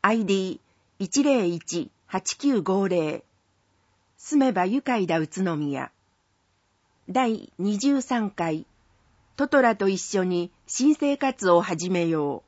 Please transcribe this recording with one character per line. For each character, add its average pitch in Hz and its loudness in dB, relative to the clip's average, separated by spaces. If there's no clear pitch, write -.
ア 208 2
イ 226 0
デ 196 0
ィ 190 -2
ー、 - -16
一 202 -2
零 254 2
一 165 -6
八 - -8
九 269 0
五 196 0
零。 156 -2
住 277 0
め 254 2
ば 180 0
愉 226 0
快 233 -2
だ 165 0
宇 156 -2
都 185 -2
宮。 139 -6
第 226 -2
二 202 -2
十 277 2
三 226 -2
回。 165 -4
ト 285 -2
ト 285 4
ラ 233 4
と 196 2
一 190 0
緒 190 -2
に 175 0
新 294 2
生 285 0
活 254 0
を 170 8
始 175 -4
め 175 2
よ 147 -2
う。 - -16